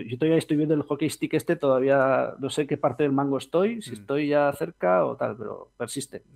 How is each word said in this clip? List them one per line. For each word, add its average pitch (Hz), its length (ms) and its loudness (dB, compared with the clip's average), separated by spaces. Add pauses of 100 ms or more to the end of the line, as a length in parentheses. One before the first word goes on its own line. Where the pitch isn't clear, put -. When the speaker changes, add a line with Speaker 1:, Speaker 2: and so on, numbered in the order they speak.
Speaker 1:
yo 120 140 -10
todavía 156 220 4
estoy 151 180 0
viendo 151 180 2
el 147 80 0
hockey 147 280 -2
stick - 240 -6
este, 156 200 0
todavía 131 840 2
no 131 120 -4
sé - 120 -2
en 135 40 -4
qué 143 100 -2
parte 143 260 0
del 143 80 2
mango 139 280 0
estoy, 208 440 -2
si 123 80 -14
Speaker 2:
Mm. - 20 -10
Speaker 1:
estoy 139 360 -4
ya 147 240 4
cerca 175 520 0
o 123 100 -4
tal, 113 220 -6
pero 104 400 -12
persiste. 123 460 -10 (120)